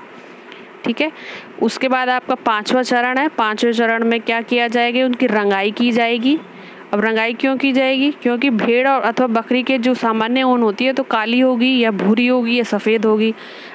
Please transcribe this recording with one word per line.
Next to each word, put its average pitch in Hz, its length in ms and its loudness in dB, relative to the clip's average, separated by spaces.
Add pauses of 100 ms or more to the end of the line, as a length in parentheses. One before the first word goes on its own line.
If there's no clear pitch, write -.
(840)
ठीक 247 160 -2
है, 247 100 -2 (500)
उसके 233 260 -2
बाद 254 220 0
आपका 254 260 -2
पाँचवा 240 480 0
चरण 247 340 0
है। 285 100 2
पाँचवें 226 460 0
चरण 226 300 0
में 233 180 0
क्या 233 200 -2
किया 240 260 0
जाएगा? 240 380 0
उनकी 247 200 0
रंगाई 202 460 0
की 240 200 0
जाएगी। 233 480 2 (540)
अब 208 80 2
रंगाई 226 320 0
क्यों 269 240 0
की 269 160 0
जाएगी? 262 380 2
क्योंकि 240 380 0
भेड़ 233 380 2
और 269 140 2
अथवा 233 260 0
बकरी 233 360 0
के 262 140 0
जो 247 160 2
सामान्य 226 500 0
ऊन 247 180 2
होती 220 240 0
है, 262 80 0
तो 269 100 -2
काली 233 360 0
होगी 254 400 2
या 226 120 2
भूरी 208 360 2
होगी 247 300 0
या 233 60 0
सफ़ेद 214 420 0
होगी। 220 300 2 (400)